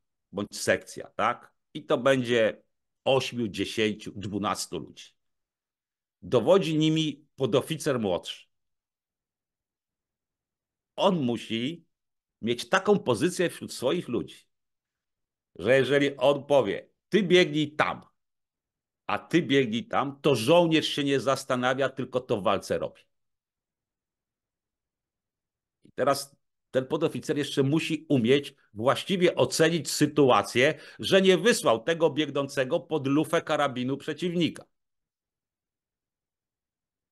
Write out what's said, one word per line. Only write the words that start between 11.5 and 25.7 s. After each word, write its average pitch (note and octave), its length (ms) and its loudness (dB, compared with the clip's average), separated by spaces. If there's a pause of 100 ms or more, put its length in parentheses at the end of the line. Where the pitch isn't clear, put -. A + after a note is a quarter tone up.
mieć A#2+ 280 -4
taką F#3+ 300 2
pozycję D#3+ 500 0
wśród - 240 -14
swoich D#3 340 -4
ludzi, G#2+ 280 -6 (1200)
że A#2 220 2
jeżeli C#3 400 0
on C#3 280 0
powie, A#2+ 440 0 (200)
„Ty G#3 140 2
biegnij D#3 520 2
tam, - 260 -2 (1080)
a G#2 120 0
ty - 220 0
biegnij A#2+ 460 0
tam”, C#3 340 -4
to C#3+ 140 4
żołnierz D#3 520 4
się - 160 -4
nie C#3 160 0
zastanawia, C3 720 -2
tylko B2+ 300 -6
to A2 220 -4
w - 20 -10
walce F#2+ 340 -2
robi. - 240 -8 (2750)